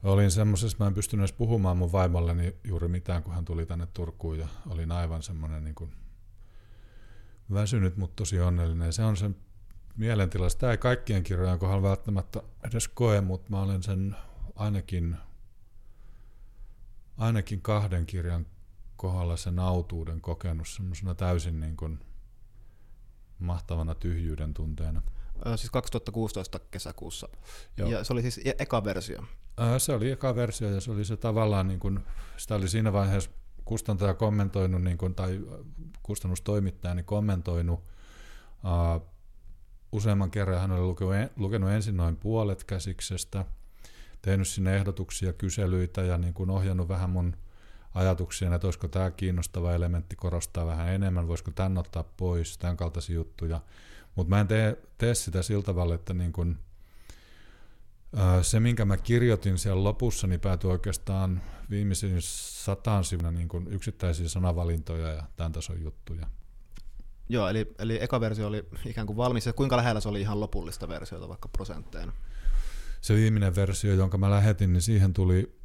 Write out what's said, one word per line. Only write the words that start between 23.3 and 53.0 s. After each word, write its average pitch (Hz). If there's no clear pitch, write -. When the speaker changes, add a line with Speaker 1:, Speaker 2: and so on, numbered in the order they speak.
Speaker 1:
mahtavana 85
tyhjyyden 78
tunteena. 78
Speaker 2:
Ö, 117
siis 110
kaksituhatta 120
kuusitoista 101
kesäkuussa. -
Speaker 1:
Joo. 104
Speaker 2:
Ja 110
se -
oli 120
siis 120
e-, 131
eka 117
versio? 95
Speaker 1:
Ö, 117
se 143
oli 120
eka 131
versio, 113
ja 98
se 113
oli 104
se 104
tavallaan 107
niin 95
kuin, 98
sitä -
oli 95
siinä 107
vaiheessa 98
kustantaja 101
kommentoinut, 95
niin 90
kuin, 90
tai 95
kustannustoimittaja 95
niin 87
kommentoinut, 87
ö, 85
useamman 98
kerran. 95
Hän 95
oli 90
lukenut, 92
lukenut 98
ensin 104
noin 82
puolet 107
käsiksestä, -
tehnyt 95
sinne 95
ehdotuksia, 95
kyselyitä 92
ja 90
niin 87
kuin 92
ohjannut 92
vähän 90
mun 87
ajatuksia, 90
että 87
olisiko 90
tää 92
kiinnostava 87
elementti 85
korostaa 87
vähän 82
enemmän, 92
voisiko 85
tän 95
ottaa 85
pois, 87
tän 87
kaltaisia 85